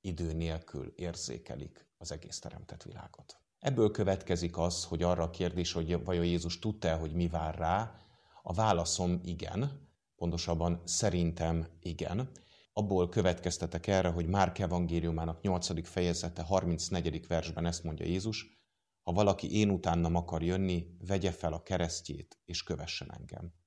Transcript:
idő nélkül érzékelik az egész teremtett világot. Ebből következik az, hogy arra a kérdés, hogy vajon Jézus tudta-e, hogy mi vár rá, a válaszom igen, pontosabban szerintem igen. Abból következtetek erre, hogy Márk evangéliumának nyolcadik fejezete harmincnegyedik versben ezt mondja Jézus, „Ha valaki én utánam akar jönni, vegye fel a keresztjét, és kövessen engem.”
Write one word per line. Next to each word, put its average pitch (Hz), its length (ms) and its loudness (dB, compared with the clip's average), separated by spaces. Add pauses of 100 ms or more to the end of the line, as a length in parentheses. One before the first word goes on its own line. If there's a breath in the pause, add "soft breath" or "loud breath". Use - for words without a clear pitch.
idő 82 320 -2
nélkül 80 640 -4
érzékelik - 1000 -10
az - 160 -10
egész - 260 -10
teremtett - 440 -14
világot. - 580 -18 (180)
Ebből 117 320 4
következik 90 680 0
az, 87 260 0
hogy 82 180 -2
arra 87 200 4
a 85 80 0
kérdés, 87 420 -2
hogy 85 320 0
vajon 87 200 2
Jézus 85 340 0
tudta-e, - 360 0
hogy 80 180 -2
mi 85 160 2
vár 78 260 -2
rá, 90 420 0 (460 loud breath)
a - 100 -6
válaszom 90 720 2
igen, 98 640 -6 (280)
pontosabban 85 680 0
szerintem 85 840 2 (120)
igen. 87 500 -4 (420 loud breath)
Abból 95 360 2
következtetek 87 800 0
erre, 95 220 4
hogy 85 180 0
Márk 92 320 4
evangéliumának 82 840 0
nyolcadik 90 460 0
fejezete 87 560 -2
harmincnegyedik 85 840 0
versben 85 400 -2
ezt 85 180 -2
mondja 80 220 -4
Jézus, 92 540 -4 (420 soft breath)
„Ha - 100 -2
valaki 101 460 4
én 104 120 6
utánam 85 440 2
akar 82 280 0
jönni, 87 560 0
vegye 90 320 0
fel 85 220 -2
a 80 100 -6
keresztjét, 82 840 -4
és - 180 -6
kövessen - 500 -6
engem.” - 420 -12 (120)